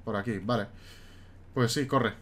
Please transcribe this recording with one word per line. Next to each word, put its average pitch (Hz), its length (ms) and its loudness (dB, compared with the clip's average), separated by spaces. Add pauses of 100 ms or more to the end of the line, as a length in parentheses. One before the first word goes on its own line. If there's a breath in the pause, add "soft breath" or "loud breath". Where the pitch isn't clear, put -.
Por 110 120 -2
aquí, 101 240 0
vale. 104 280 0 (840 loud breath)
Pues 120 200 4
sí, 139 140 0
corre. 120 340 4